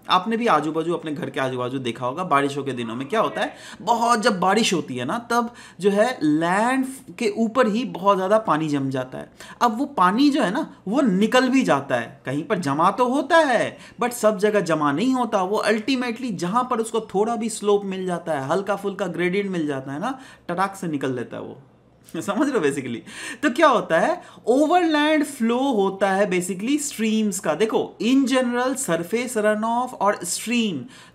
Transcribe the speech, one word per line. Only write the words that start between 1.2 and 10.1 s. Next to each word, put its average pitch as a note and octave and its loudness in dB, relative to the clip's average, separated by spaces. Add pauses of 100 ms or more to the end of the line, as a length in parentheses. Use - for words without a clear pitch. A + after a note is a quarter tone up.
के C#3+ -6
आजू-बाजू B2+ -4
देखा B2 -6
होगा, D#3 -4
बारिशों C#3+ 0
के C3+ -4
दिनों A#2+ -6
में C3 -8
क्या G#3+ 0
होता D#3+ -2
है, B3+ -4 (280)
बहुत, A#3 2
जब G3+ 2
बारिश G3 2
होती C#3 -4
है B2 -4
ना, G#3 -6
तब A#3 0 (260)
जो G3 4
है A#3 2
लैंड F#3+ 2 (320)
के A#3 0
ऊपर A3+ 2
ही A3 0
बहुत F#3+ 0
ज़्यादा F#3+ 2
पानी D#3 0
जम C#3 0
जाता C3 -6
है। - -14 (300)
अब A3+ 2
वो C#4+ -2
पानी A3 4